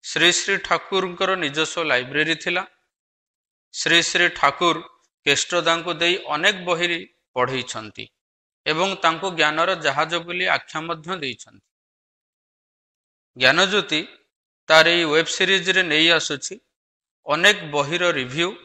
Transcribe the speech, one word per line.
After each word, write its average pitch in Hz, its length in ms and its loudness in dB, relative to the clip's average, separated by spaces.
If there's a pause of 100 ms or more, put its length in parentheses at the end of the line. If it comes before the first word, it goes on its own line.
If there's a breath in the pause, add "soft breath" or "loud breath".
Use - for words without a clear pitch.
ଶ୍ରୀ 247 280 2
ଶ୍ରୀ 196 260 0
ଠାକୁରଙ୍କର 185 760 -2
ନିଜସ୍ୱ 156 520 -4
ଲାଇବ୍ରେରୀ 139 480 0
ଥିଲା। 175 280 -4 (1080)
ଶ୍ରୀ 165 280 2
ଶ୍ରୀ 175 280 2
ଠାକୁର 160 460 2 (500)
କେଷ୍ଟଦାଙ୍କୁ 165 680 0
ଦେଇ 170 220 0 (120)
ଅନେକ 202 280 0 (100)
ବହି 175 220 -2 (460)
ପଢ଼େଇଛନ୍ତି 123 720 -6 (600)
ଏବଂ 160 300 0
ତାଙ୍କୁ 165 360 0
ଜ୍ଞାନର 160 440 0
ଜାହାଜ 151 400 -2
ବୋଲି 175 300 -6
ଆଖ୍ୟା 160 360 -4
ମଧ୍ୟ 165 360 -10
ଦେଇଛନ୍ତି। 123 500 -12 (1700)
ଜ୍ଞାନଜ୍ୟୋତି 160 600 2 (720)
ତାର 160 180 8
ଏଇ 170 180 2
ୱେବ୍ 156 240 2
ସିରିଜ୍ରେ 185 540 2
ନେଇ 160 260 2
ଆସୁଛି 151 460 0 (680)
ଅନେକ 180 320 4 (120)
ବହିର 147 420 -2
ରିଭ୍ୟୁ 147 380 -2 (140)